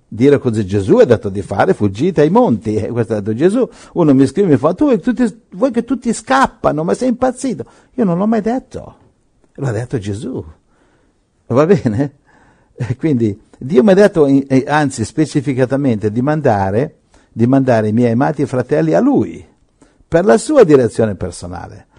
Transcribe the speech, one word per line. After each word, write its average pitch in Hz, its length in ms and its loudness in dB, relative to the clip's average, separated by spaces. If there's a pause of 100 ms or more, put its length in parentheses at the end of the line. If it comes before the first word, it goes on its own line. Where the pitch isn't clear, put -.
Dire 127 300 2
cosa 110 260 -2
Gesù 101 320 0
ha 247 80 6
detto 107 240 2
di 98 140 -6
fare, 107 320 0
"Fuggite 117 480 0
ai 151 80 4
monti", 175 460 0
eh, 110 120 -2
questo 110 260 -4
ha 107 60 -2
detto 107 140 -4
Gesù. 190 340 0 (260)
Uno 156 200 4
mi 135 120 6
scrive, 190 220 0
mi 143 80 4
fa, 139 160 0
"Tu, 254 260 0
tutti, 233 420 -2 (100)
vuoi 220 200 -2
che 240 140 -4
tutti 240 280 -4
scappano, 165 720 -2
ma 190 100 -2
sei 247 160 -2
impazzito?" 254 540 -4 (300)
Io 247 100 -2
non 170 120 0
l'ho 196 100 -2
mai 220 140 0
detto, 233 560 -8 (560)
l'ha 139 180 -6
detto 120 280 -6
Gesù, 107 440 -8 (1040)
va 131 180 2
bene? 139 460 0 (640)
E 117 220 -6
quindi 120 420 -2 (200)
Dio 180 260 0
mi 208 60 4
ha 190 40 4
detto, 185 300 4
in-, 139 240 2
eh, 131 180 2
anzi 143 380 -2
specificatamente, 131 1040 -2
di 117 120 -2
mandare, 131 720 0 (340)
di 113 160 0
mandare 127 420 2
i 104 40 0
miei 120 200 2
amati 143 340 0
fratelli 151 480 -2
a 196 60 2
Lui, 107 440 0 (640)
per 165 160 0
la 220 140 4
sua 285 260 4
direzione 120 500 2
personale. 87 720 -12 (140)